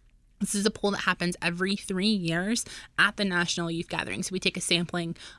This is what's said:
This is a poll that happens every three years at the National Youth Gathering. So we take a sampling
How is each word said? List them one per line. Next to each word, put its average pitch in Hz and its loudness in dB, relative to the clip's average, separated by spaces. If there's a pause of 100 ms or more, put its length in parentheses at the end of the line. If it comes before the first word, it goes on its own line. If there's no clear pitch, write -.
(400)
This - 0
is 202 2
a 214 6
poll 202 0
that - -2
happens 175 0
every 180 0
three 190 0
years 190 0 (320)
at 196 4
the 208 0
National 175 0
Youth 165 -4
Gathering. - -4
So - -6
we 185 0
take 185 2
a 185 -4
sampling 170 0 (220)